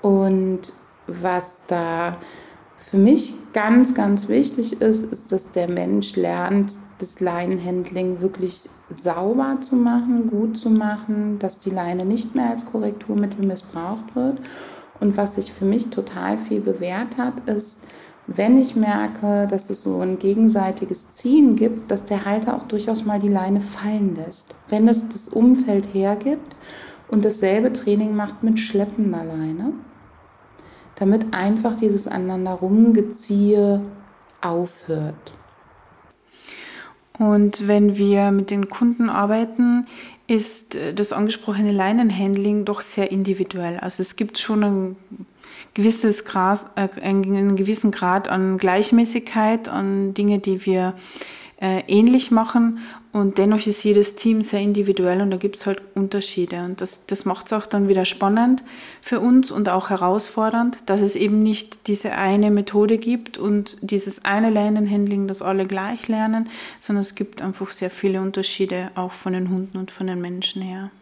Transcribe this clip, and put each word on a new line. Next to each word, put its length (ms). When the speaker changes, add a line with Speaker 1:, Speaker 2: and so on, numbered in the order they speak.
Speaker 1:
Und 720
was 640
da 500
für 200
mich 360
ganz, 400
ganz 340
wichtig 540
ist, 280
ist, 220
dass 200
der 180
Mensch 460
lernt, 580
das 220
Leinenhandling 1000
wirklich 480
sauber 680
zu 160
machen, 520
gut 300
zu 120
machen, 680
dass 200
die 120
Leine 340
nicht 300
mehr 160
als 160
Korrekturmittel 760
missbraucht 720
wird. 240
Und 160
was 180
sich 180
für 120
mich 240
total 500
viel 220
bewährt 560
hat, 320
ist, 340
wenn 320
ich 180
merke, 720
dass 200
es 120
so 180
ein 180
gegenseitiges 960
Ziehen 420
gibt, 340
dass 140
der 220
Halter 300
auch 80
durchaus 420
mal 120
die 100
Leine 320
fallen 540
lässt, 400
wenn 180
es 220
das 200
Umfeld 640
hergibt 640
und 160
dasselbe 480
Training 420
macht 280
mit 180
schleppender 640
Leine, 480
damit 360
einfach 420
dieses 320
aneinander 440
Rumgeziehe 1300
aufhört. 960
Speaker 2:
Und 480
wenn 300
wir 340
mit 200
den 180
Kunden 400
arbeiten, 800
ist, 480
äh, 180
das 200
angesprochene 600
Leinenhandling 920
doch 160
sehr 280
individuell. 680
Also 240
es 140
gibt 220
schon 260
ein 320
gewisses 540
Gras, 400
äh, 120
einen, 240
einen 320
gewissen 340
Grad 380
an 300
Gleichmäßigkeit, 1120
an 440
Dinge, 280
die 260
wir, 260
äh, 280
ähnlich 440
machen. 500
Und 260
dennoch 280
ist 160
jedes 320
Team 280
sehr 180
individuell 600
und 80
da 80
gibt's 260
halt 160
Unterschiede. 680
Und 200
das, 240
das 180
macht's 300
auch 100
dann 240
wieder 160
spannend 580
für 200
uns 300
und 200
auch 180
herausfordernd, 960
dass 160
es 160
eben 260
nicht 440
diese 260
eine 380
Methode 480
gibt 400
und 420
dieses 460
eine 240
Leinenhandling, 800
das 120
alle 240
gleich 440
lernen, 420
sondern 220
es 140
gibt 260
einfach 300
sehr 180
viele 320
Unterschiede 720
auch 180
von 200
den 160
Hunden 300
und 120
von 180
den 120
Menschen 400
her. 300